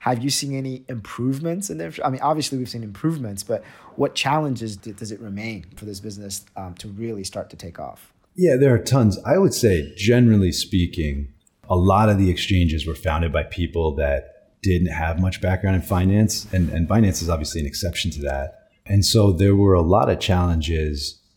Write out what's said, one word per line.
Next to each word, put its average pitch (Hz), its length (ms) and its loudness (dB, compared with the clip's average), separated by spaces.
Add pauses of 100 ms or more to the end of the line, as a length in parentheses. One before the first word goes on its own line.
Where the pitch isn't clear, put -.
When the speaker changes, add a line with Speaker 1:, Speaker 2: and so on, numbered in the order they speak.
Speaker 1:
have 123 220 -2
you 143 60 -2
seen 139 240 -4
any 131 360 -8
improvements 135 800 -6
in 160 80 -10
the 165 80 -8
infra-, 160 200 -6
I 139 40 0
mean, 131 120 -6
obviously 143 360 -2
we've 127 120 -6
seen 117 140 -12
improvements, 110 580 -6
but 110 220 -4 (320)
what 139 200 -2
challenges 131 600 -2
d-, 107 160 -16
does 104 200 -14
it 104 100 -12
remain 104 440 -10 (120)
for 107 80 -16
this 101 160 -12
business, 101 440 -12 (120)
um, 92 180 -12
to - 140 -16
really 104 340 -8
start - 280 -10
to - 40 -20
take - 240 -16
off? 65 320 -16 (240)
Speaker 2:
Yeah, 165 220 4
there 135 160 6
are 113 60 6
tons. 117 460 4
I 143 120 2
would 190 160 4
say, 85 420 2
generally 107 560 4
speaking, 76 800 -2 (400)
a 92 60 2
lot 95 340 4
of 101 80 4
the 95 120 4
exchanges 85 560 0
were 80 100 -6
founded 80 360 -2
by 76 120 0
people 80 520 -4
that 71 280 -2 (380)
didn't 87 300 0
have 80 300 -4
much 92 180 -2
background 92 380 0
in 87 60 -2
finance, 104 680 2
and, 87 180 0
and 78 200 -2
Binance 101 320 2
is 82 80 -4
obviously 78 320 -4
an 71 60 -2
exception - 440 -6
to 76 120 -10
that. 69 320 -6 (300)
And 98 200 2
so 104 260 4
there 98 240 4
were 98 180 6
a 87 80 6
lot 98 280 4
of 92 100 0
challenges 80 1000 -2 (140)